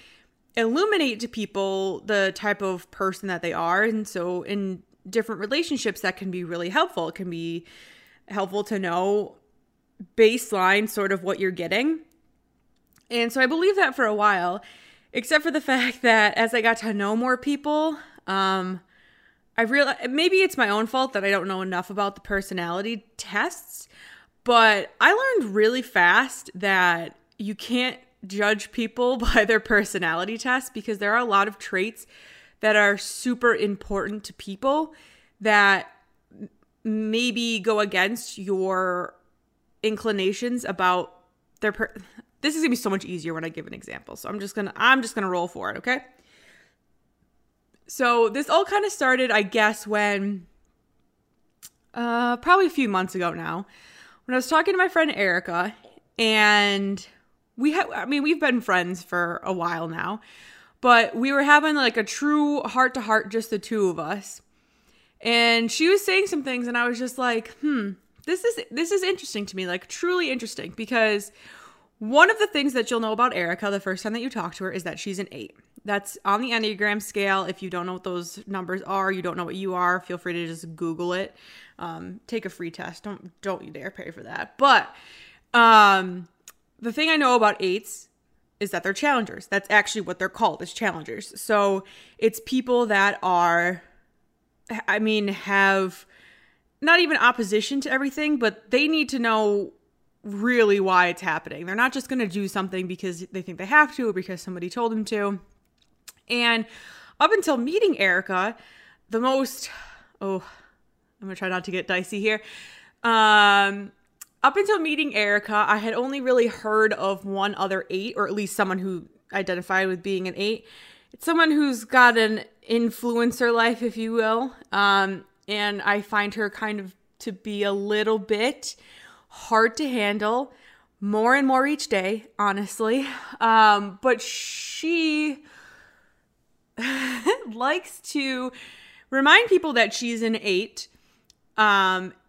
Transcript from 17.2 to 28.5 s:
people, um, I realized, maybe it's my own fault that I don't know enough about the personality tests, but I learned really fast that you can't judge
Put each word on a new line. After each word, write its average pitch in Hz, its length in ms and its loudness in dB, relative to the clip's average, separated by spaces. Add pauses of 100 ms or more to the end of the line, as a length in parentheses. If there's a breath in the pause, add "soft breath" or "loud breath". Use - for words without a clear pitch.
people, 294 640 -2 (280 loud breath)
um, 190 540 -2 (800 soft breath)
I 233 40 4
realized, 254 480 0
maybe 349 280 2
it's 370 180 2
my 240 120 2
own 214 180 2
fault 262 260 -2
that 196 120 -4
I 196 60 2
don't 190 180 0
know 190 140 -4
enough 185 280 -4
about 196 240 -2
the - 60 -20
personality 196 840 -6 (100)
tests, - 720 -6 (560 loud breath)
but 226 560 6
I 311 120 10
learned 427 420 2
really 220 280 4
fast 196 720 2
that 180 640 0 (220)
you 208 160 -6
can't 247 440 -4 (280)
judge 208 460 -2